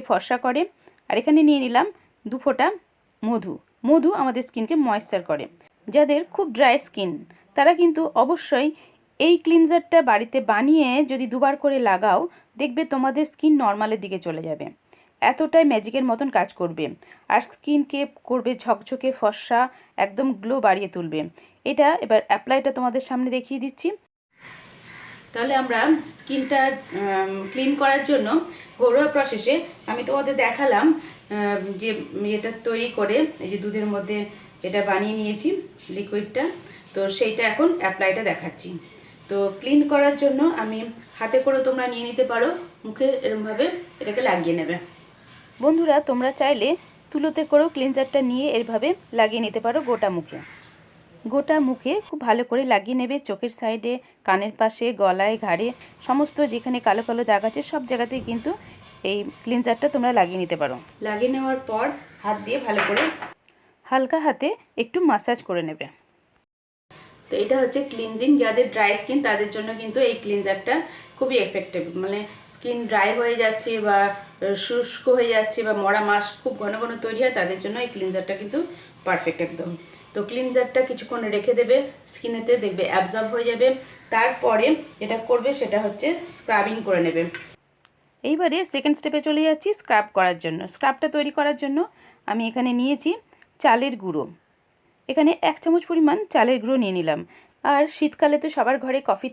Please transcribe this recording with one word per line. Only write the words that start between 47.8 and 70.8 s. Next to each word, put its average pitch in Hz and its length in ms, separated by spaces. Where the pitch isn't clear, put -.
নিয়ে 254 160
এরভাবে 226 320
লাগিয়ে 226 280
নিতে 208 180
পারো 240 140
গোটা 226 280
মুখে। 165 220
গোটা 285 240
মুখে 262 240
খুব 302 200
ভালো 233 240
করে 247 120
লাগিয়ে 214 280
নেবে, 254 160
চোখের 226 320
সাইডে, 226 320
কানের 202 340
পাশে, 226 260
গলায়, 196 420
ঘাড়ে, 190 220
সমস্ত 285 300
যেখানে 247 340
কালো 220 200
কালো 233 240
দাগ 202 180
আছে 247 120
সব 294 200
জায়গাতেই 240 380
কিন্তু 233 220
এই 202 80
ক্লিনজারটা 247 520
তোমরা 247 240
লাগিয়ে 185 240
নিতে 170 200
পারো। 127 140
লাগিয়ে 214 280
নেওয়ার 269 260
পর 220 140
হাত 208 120
দিয়ে 240 200
ভালো 208 220
করে 208 140
হালকা 262 360
হাতে 285 220
একটু 233 160
ম্যাসাজ 240 300
করে 175 220
নেবে। 156 160
তো - 60
এটা 262 180
হচ্ছে 254 180
ক্লিনজিং। 226 380
যাদের 226 320
ড্রাই 208 260
স্কিন 269 260
তাদের 208 280
জন্য 220 140
কিন্তু 220 180
এই 233 140
ক্লিনজারটা 202 520